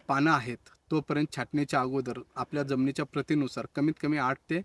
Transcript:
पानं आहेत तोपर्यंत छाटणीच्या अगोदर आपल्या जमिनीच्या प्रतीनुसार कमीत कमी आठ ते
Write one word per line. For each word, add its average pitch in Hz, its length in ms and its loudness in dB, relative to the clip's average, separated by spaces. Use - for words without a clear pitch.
पानं 139 220 4
आहेत 123 280 0
तोपर्यंत 151 460 0
छाटणीच्या 143 440 0
अगोदर 131 320 -2
आपल्या 143 260 -2
जमिनीच्या 135 420 0
प्रतीनुसार 139 720 -2
कमीत 151 280 2
कमी 151 140 0
आठ 135 200 0
ते 170 140 0